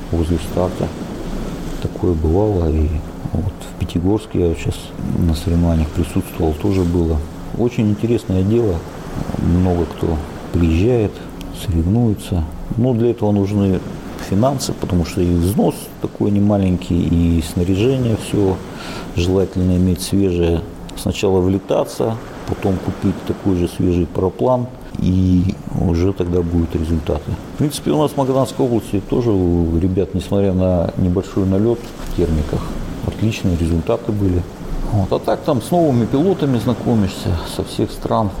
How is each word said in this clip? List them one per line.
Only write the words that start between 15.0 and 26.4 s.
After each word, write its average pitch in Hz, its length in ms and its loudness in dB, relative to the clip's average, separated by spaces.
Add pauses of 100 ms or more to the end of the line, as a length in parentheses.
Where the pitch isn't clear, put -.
что - 160 -2
и 87 140 4
взнос 104 400 2 (260)
такой - 300 -2
немаленький, 98 680 2
и 85 440 2
снаряжение 110 720 0
всё 95 400 0 (580)
желательно 92 600 2
иметь 90 240 2
свежее. 87 600 2 (340)
Сначала 95 460 0
влетаться, 113 760 0 (320)
потом 98 280 0
купить 95 380 -2 (120)
такой 95 300 0
же 87 100 2
свежий 87 400 2
параплан, 120 580 0 (320)
и 92 560 4 (260)
уже 87 320 2
тогда 90 300 0